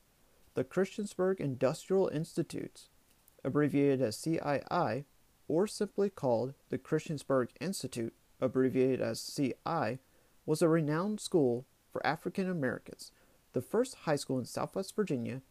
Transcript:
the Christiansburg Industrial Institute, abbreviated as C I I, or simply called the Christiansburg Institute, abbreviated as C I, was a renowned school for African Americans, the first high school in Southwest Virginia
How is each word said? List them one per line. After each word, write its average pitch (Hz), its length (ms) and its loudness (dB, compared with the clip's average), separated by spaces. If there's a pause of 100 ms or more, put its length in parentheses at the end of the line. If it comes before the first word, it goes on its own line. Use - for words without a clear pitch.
(540)
the 131 80 0
Christiansburg 190 800 -2
Industrial 143 640 2
Institute, - 760 -4 (600)
abbreviated 139 580 4
as 110 160 0
C 160 220 -2
I 143 320 -2
I, 143 340 0 (440)
or 175 180 2
simply 202 420 -2
called 127 460 0 (140)
the 127 100 -4
Christiansburg 139 720 0 (120)
Institute, 123 540 -6 (260)
abbreviated 131 600 2
as 113 200 -2
C - 320 -2 (140)
I, 131 320 0 (480)
was 156 160 2
a 170 60 6
renowned 165 500 2
school 127 480 2 (260)
for - 140 -4
African 180 420 -2
Americans, 139 600 -4 (420)
the 131 80 0
first 247 420 -2
high 156 120 0
school 139 240 -2
in 120 60 -4
Southwest - 500 -6
Virginia 131 560 -2